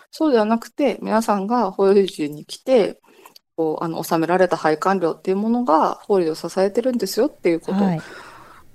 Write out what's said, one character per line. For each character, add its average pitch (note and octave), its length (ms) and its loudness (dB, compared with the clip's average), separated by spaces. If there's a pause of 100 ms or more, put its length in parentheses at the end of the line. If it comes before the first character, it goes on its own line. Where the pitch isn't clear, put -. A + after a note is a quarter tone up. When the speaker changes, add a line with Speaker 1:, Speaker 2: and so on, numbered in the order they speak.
(120)
Speaker 1:
そ D#4 180 -2
う - 20 2
で A#3+ 60 4
は G#3+ 80 2
な A3+ 140 2
く - 100 -16
て、 B3+ 320 -2
皆 G#3 200 0
さ G#3+ 160 0
ん F#3+ 100 -4
が A3+ 240 0
法 G3 160 2
隆 G3 260 4
寺 D3 140 -4
に D3+ 180 -14
来 - 120 -16
て、 A#3+ 420 0 (560)
こ D#3+ 260 -2
う、 - 20 -4
あ E3+ 40 -4
の、 E3 120 -6
納 E3+ 200 0
め D#3+ 80 0
ら F3+ 100 2
れ F3+ 100 4
た E3+ 100 -2
拝 D#3 200 0
観 F#3 220 0
料 E3 120 0
っ - 100 -12
て F#3+ 100 -2
い - 20 0
う F#3+ 40 -2
も G#3+ 120 -2
の A#3+ 140 0
が D4+ 400 2
法 G3+ 160 2
隆 D#3+ 120 0
を D#3+ 40 -6
支 E3+ 240 -6
え G3 120 2
て A#3 100 -2
る B3+ 100 0
ん A#3+ 60 -2
で G3 100 -4
す - 120 -4
よ C4 80 2
っ - 20 -12
て - 200 -4
い E3+ 60 4
う D#3+ 60 -2
こ - 120 -6
と G3+ 100 0
Speaker 2:
は F#3 100 2
い。 D#3+ 80 -4 (720)